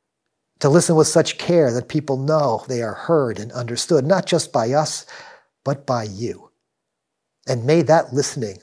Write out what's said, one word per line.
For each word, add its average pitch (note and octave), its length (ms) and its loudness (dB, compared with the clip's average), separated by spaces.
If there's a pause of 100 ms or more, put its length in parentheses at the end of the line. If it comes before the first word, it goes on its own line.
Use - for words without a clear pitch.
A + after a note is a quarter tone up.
(600)
to C#3+ 100 2
listen E3 260 4
with D#3 120 6
such - 300 2
care D#3 360 2
that A#2+ 140 -4
people C#3 300 -2
know C#3 500 0
they B2 140 -4
are A2 120 -6
heard C3 460 -2
and G#2+ 140 -12
understood, B2 520 -2
not F#3 200 2
just - 260 -2
by A#2+ 220 0
us, D3+ 320 -2 (580)
but C#3+ 220 -6
by A#2+ 180 -2
you. G#2 460 -10 (960)
And A#2+ 180 -4
may D#3+ 180 2
that D3+ 300 2
listening, A#2+ 500 -4